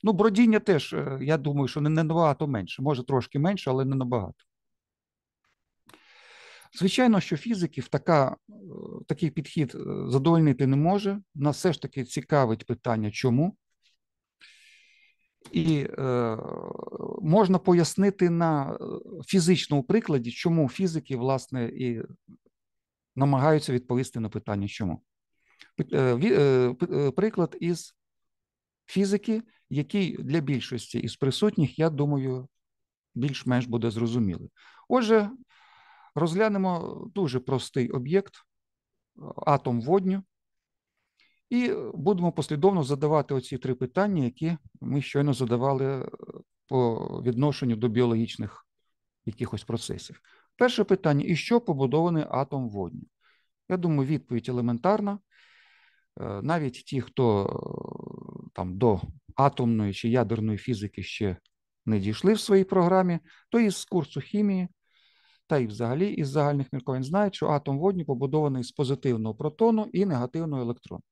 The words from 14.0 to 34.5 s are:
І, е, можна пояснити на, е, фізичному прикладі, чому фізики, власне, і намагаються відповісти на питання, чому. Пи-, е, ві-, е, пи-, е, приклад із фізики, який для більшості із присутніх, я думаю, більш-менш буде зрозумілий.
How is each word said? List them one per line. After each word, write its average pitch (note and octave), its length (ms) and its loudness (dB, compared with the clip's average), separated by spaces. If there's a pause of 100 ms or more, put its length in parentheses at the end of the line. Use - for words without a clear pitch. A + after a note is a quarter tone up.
І, D#3+ 340 0 (120)
е, B2 400 -2 (840)
можна F#3 360 6
пояснити F3+ 720 4
на, E3 420 0
е, - 40 -8 (500)
фізичному E3 560 2
прикладі, D3+ 480 0
чому E3 380 0
фізики, D#3+ 480 -4
власне, C3 480 -2
і A#2 380 -4 (1120)
намагаються C#3+ 560 2
відповісти B2 480 -2
на A2 80 -4
питання, G2+ 400 -4
чому. F#2 340 -6 (760)
Пи-, - 160 -4
е, C3 220 4
ві-, C#3 180 2
е, B2+ 420 4
пи-, C#3+ 340 -2
е, - 20 2
приклад F3+ 500 0
із E3+ 340 -4 (920)
фізики, G3+ 560 0 (280)
який D3+ 460 -2
для D3 240 -2
більшості C3 580 -4
із - 180 -6
присутніх, D3 640 0
я D#3+ 120 2
думаю, C3+ 580 -2 (680)
більш-менш B2+ 520 -2
буде A#2 240 -2
зрозумілий. A2+ 600 -2 (380)